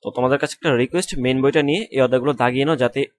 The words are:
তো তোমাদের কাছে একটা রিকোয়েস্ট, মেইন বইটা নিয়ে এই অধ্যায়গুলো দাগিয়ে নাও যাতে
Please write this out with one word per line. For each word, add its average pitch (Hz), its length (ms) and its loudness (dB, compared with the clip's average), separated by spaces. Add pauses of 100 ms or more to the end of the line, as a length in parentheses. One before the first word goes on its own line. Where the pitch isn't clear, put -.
তো - 100 -10
তোমাদের 131 280 0
কাছে 147 140 -4
একটা - 220 -2
রিকোয়েস্ট, 131 420 -2
মেইন 127 240 0
বইটা 139 220 2
নিয়ে 151 180 0 (100)
এই 131 100 0
অধ্যায়গুলো 127 320 2
দাগিয়ে 127 320 0
নাও 156 100 0
যাতে 123 240 -2 (200)